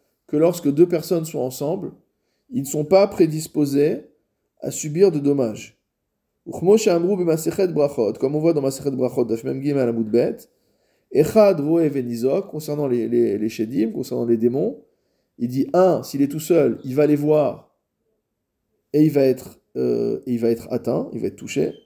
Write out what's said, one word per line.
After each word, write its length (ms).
que 80
lorsque 360
deux 140
personnes 380
sont 160
ensemble, 500
ils 120
ne 40
sont 180
pas 240
prédisposés 960
à 100
subir 400
de 80
dommages. 580
Uchmo 300
she'amru 400
b'masechet 560
brachot, 400
comme 240
on 40
voit 120
dans 100
Masechet 300
Brachot, 320
daf 180
mem 180
gimel 280
amud 200
bet, 400
echad 480
roe 300
venizok, 600
concernant 380
les, 220
les, 300
les 100
shedim, 420
concernant 340
les 120
démons, 480
il 100
dit, 260
un, 280
s'il 200
est 60
tout 120
seul, 420
il 120
va 120
les 80
voir, 600
et 100
il 60
va 100
être, 400
euh, 500
il 140
va 80
être 220
atteint, 420
il 80
va 60
être 100
touché. 380